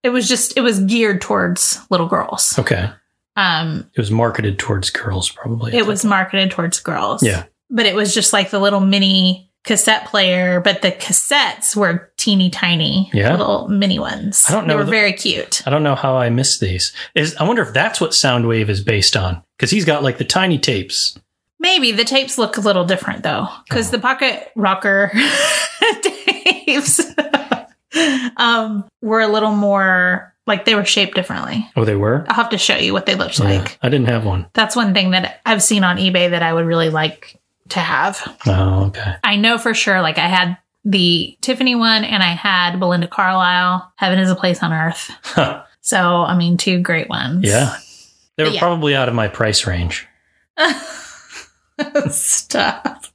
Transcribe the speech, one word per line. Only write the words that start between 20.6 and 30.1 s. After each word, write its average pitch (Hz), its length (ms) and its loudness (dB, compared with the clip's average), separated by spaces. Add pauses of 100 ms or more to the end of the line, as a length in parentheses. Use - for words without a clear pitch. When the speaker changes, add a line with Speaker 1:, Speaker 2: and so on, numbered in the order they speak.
Speaker 1:
Maybe. 320 320 2
The 214 120 0
tapes 262 360 -2
look 214 180 0
a 214 40 -4
little 190 240 2
different, - 360 -4
though, - 260 -4 (220)
'cause 233 200 -2
Speaker 2:
Oh. - 20 -4
Speaker 1:
the 240 80 -2
pocket 262 560 -2
rocker 196 560 2 (500)
<laughs> - 400 -2
tapes, - 1000 0 (680)
<laughs> 262 680 -2
um, 220 480 0 (160)
were 220 200 0
a 220 60 2
little 214 280 2
more, 190 800 0 (140)